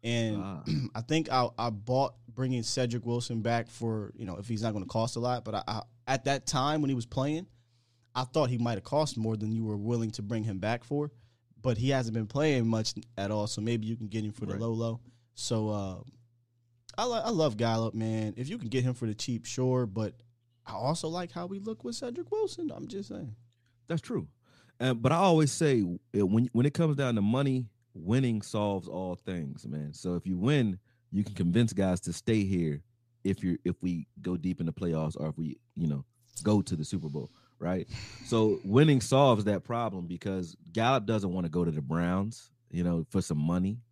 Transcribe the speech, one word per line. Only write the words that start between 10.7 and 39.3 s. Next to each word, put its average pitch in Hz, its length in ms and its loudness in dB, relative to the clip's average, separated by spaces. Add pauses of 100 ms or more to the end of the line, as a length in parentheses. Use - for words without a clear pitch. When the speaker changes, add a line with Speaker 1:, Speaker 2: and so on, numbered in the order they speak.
Speaker 1:
for. 147 260 -4 (500)
But 120 180 0
he 127 120 2
hasn't 123 240 0
been 110 120 0
playing 139 400 2
much 110 280 0 (220)
at 98 140 -2
all, 104 160 0
so 107 140 -6
maybe 110 260 0
you 113 100 -4
can 117 120 -8
get 107 160 -4
him 104 80 -4
for 104 140 -8
the 98 80 -4
Speaker 2:
Right. - 80 -4
Speaker 1:
low, 117 100 -2
low. 113 280 -2 (340)
So, 110 360 -2
uh, 98 260 -4 (1040)
I, 233 80 0
li-, 233 180 0
I 220 60 0
love 156 260 2
Gallup, 113 380 0
man. 110 420 -2
If 127 140 -6
you 240 80 -6
can 151 100 -8
get 123 160 0
him 127 100 0
for 120 120 -6
the 107 80 -2
cheap, 117 320 -6
sure. 127 400 0
But 104 280 -4 (520)
I - 80 -12
also 151 340 -2
like 175 240 -6
how 175 140 -8
we 196 120 -8
look 220 260 -10
with 240 120 -6
Cedric 254 340 -8
Wilson. 403 440 -2
I'm - 120 -10
just 202 220 -8
saying. 151 260 -10 (540)
Speaker 2:
That's 160 140 -2
true. 120 260 -6 (500)
Uh, 127 160 2
but 117 180 2
I 165 40 4
always 165 360 6
say, 139 300 4
uh, 92 440 0
when, 110 260 4
when 123 140 4
it 143 80 2
comes 156 220 2
down 131 180 2
to 104 80 4
money, 127 440 2 (280)
winning 110 480 2
solves 101 460 0
all 90 260 -4
things, 82 520 -8
man. 73 280 -6
So 87 220 -2
if 85 100 -4
you 92 100 0
win, 110 420 4 (340)
you 101 120 2
can 104 100 -8
convince 101 380 4
guys 92 300 2
to 87 100 -6
stay 110 320 2
here 85 380 0 (420)
if 95 180 0
you're, 90 220 0
if 90 160 0
we 87 260 -2 (140)
go 90 160 -2
deep 85 240 -2
in 85 60 0
the 82 60 -2
playoffs 80 460 -2
or 78 100 -4
if 76 100 -6
we, 80 180 -4 (200)
you 85 100 0
know, 69 180 -2 (380)
go 107 200 6
to - 140 -4
the 76 80 -2
Super 80 240 -4
Bowl, 71 220 -6 (280)
right? 87 280 -2 (400)
So 110 380 4
winning 135 360 8
solves 131 440 6